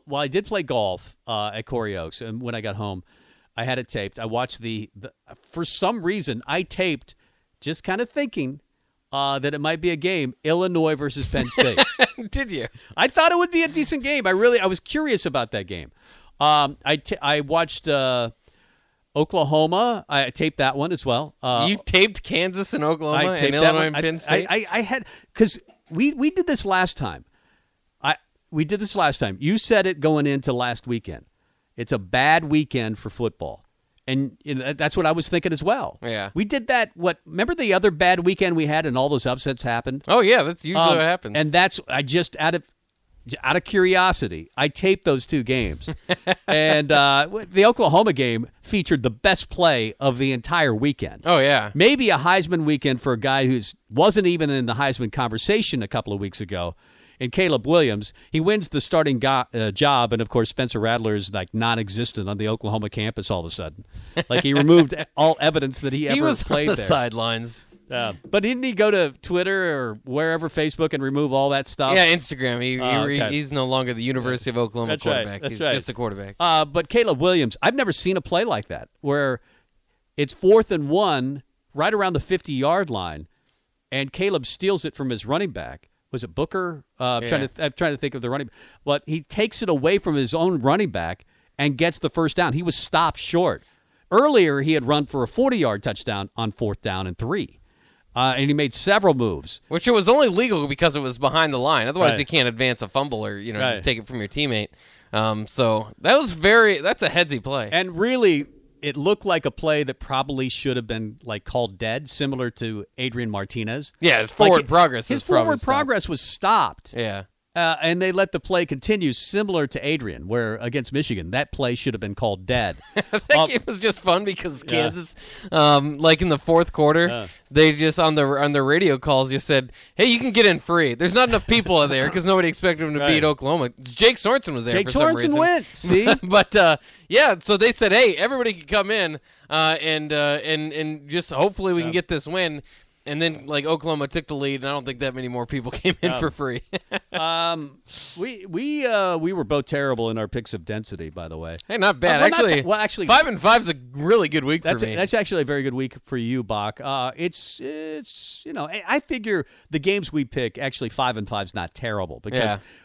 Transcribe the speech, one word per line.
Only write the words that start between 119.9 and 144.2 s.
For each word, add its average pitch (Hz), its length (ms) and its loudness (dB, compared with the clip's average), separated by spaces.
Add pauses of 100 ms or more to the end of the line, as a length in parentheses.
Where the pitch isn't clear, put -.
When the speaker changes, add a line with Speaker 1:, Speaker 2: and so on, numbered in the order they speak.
Speaker 1:
where 113 320 -2
against 123 320 -6
Michigan, 104 380 -4
that 127 200 -4
play 123 240 -2
should 123 180 -4
have 110 60 -6
been 101 160 -8
called 98 300 -4
dead. 107 320 -2 (180)
Speaker 2:
<laughs> - 0 - (160)
That 240 260 2
Speaker 1:
Um, 320 120 4
Speaker 2:
game 247 160 -2
was 202 160 -8
just 214 180 0
fun 185 240 2
because 175 420 -6
Speaker 1:
Yeah. 156 180 -2
Speaker 2:
Kansas, 160 340 -8 (340)
um, 147 460 4
like, 160 240 4
in 185 80 2
the 147 80 2
fourth 165 340 2
quarter, 156 380 4
Speaker 1:
Yeah. 113 180 -8 (240)
Speaker 2:
they 151 220 8
just, 156 260 0
on 156 160 4
the, 147 100 4
on 143 280 2
the 139 100 4
radio 151 340 4
calls, 135 340 2
just 135 160 -4
said, 131 260 0 (220)
"Hey, 202 100 4
you 240 120 6
can 247 140 -2
get 214 140 6
in 170 140 4
free." 165 340 2
There's 170 200 0
not 247 140 6
enough 226 180 0
people 185 380 4
in 143 60 2
there 135 200 0
'cause 175 140 -2
nobody 185 240 4
expected 160 400 0
them 151 60 -4
to 147 80 -2
Speaker 1:
Right. 143 80 2
Speaker 2:
beat 156 160 4
Oklahoma. 143 460 0 (120)
Jake 208 320 4
Sorensen 226 380 -2
was 117 100 -4
there 120 120 -2
Speaker 1:
Jake 190 120 0
Speaker 2:
for - 40 -4
some 277 100 2
Speaker 1:
Sorensen 320 160 4
Speaker 2:
reason. 294 200 2
Speaker 1:
went, 339 360 2
see? 180 420 2
Speaker 2:
<laughs> 262 80 -4
But, 190 320 2
uh, 165 220 6 (320)
yeah, 240 340 6
so 202 140 2
they 220 160 4
said, 208 180 2
"Hey, 220 240 6
everybody 233 380 0
can 165 120 -20
come 202 260 0
in, 175 280 -2 (300)
uh, 156 320 2
and, 151 320 -2
uh, 147 320 2
and, 156 260 -2
and 151 380 -8
just 165 240 -4
hopefully 190 400 0
we 170 80 0
can 165 80 -4
Speaker 1:
Yeah. 165 60 -4
Speaker 2:
get 180 120 -2
this 156 180 -4
win." 160 380 -4 (400)
And 147 160 -6
then, 156 280 -4
like, 147 180 -2
Oklahoma 151 420 -2
took 156 200 -6